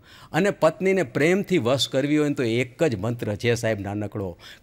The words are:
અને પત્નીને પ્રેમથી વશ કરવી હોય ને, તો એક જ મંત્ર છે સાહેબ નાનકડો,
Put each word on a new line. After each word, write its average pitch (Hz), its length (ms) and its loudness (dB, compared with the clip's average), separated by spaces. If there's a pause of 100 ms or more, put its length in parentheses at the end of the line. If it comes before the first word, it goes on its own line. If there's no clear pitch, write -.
(320)
અને 190 180 2
પત્નીને 180 520 2
પ્રેમથી 170 560 0
વશ 123 300 0
કરવી 143 300 0
હોય 147 100 2
ને, 143 60 0
તો 143 80 -2
એક 123 420 0
જ 120 120 0
મંત્ર 110 380 -4
છે 120 200 0
સાહેબ 110 260 -2
નાનકડો, 101 580 -6 (240)